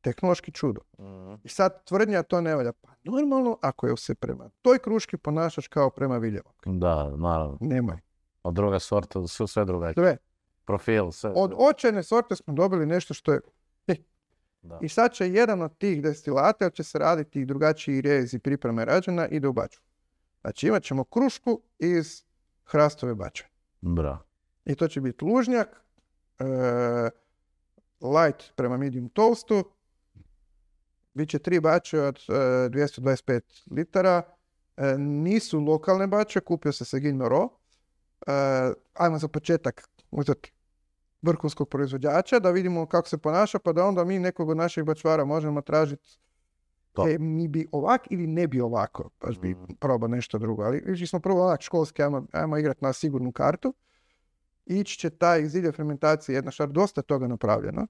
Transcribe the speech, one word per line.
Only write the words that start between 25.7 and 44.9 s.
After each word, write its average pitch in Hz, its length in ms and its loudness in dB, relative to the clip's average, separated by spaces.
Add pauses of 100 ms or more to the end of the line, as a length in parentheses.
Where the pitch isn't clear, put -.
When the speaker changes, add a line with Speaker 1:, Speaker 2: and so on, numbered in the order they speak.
Speaker 1:
e, 131 60 -6 (1600)
light 147 560 2
prema 123 200 -2
medium 127 320 -6
toastu, 220 560 2 (1500)
bit 151 140 -4
će 147 100 -2
tri 175 220 2
bače 160 400 2
od, 139 180 0
e, 127 500 2
dvjesto 139 320 -2
dvadeset 131 260 0
pet 120 180 0 (260)
litara. 175 520 2 (540)
E, 135 220 0
nisu 151 600 0
lokalne 156 460 2
bače, 208 340 0
kupio 156 320 -2
sam 131 140 -8
se 131 140 -4
Gino 139 280 0
Ro. 165 200 4 (800)
E, 139 60 -2 (600)
ajmo 165 240 2
za 151 100 -4
početak 156 540 -2 (280)
uzet - 420 -2 (720)
vrhunskog 156 460 -2
proizvođača, 143 680 0
da 185 120 4
vidimo 175 360 0
kako 170 220 0
se 156 100 -4
ponaša, 185 400 0
pa 170 140 -2
da 170 120 4
onda 190 200 2
mi 190 140 -2
nekog 180 300 -2
od 160 80 0
naših 165 280 -2
bačvara 156 400 2